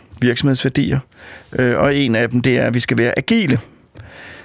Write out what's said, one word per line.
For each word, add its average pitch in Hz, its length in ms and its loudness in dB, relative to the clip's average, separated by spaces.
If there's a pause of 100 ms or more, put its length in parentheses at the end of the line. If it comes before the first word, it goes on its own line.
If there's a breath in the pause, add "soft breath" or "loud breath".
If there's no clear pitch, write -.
(200)
virksomhedsværdier, 131 760 0 (540 loud breath)
øh, 123 260 0
og 143 180 2
en 131 180 2
af 117 160 0
dem, 123 100 0
det 127 180 0
er, 123 80 2
at 120 80 0
vi 123 60 0
skal 120 180 -2
være 117 200 0
agile. 175 400 0 (880 loud breath)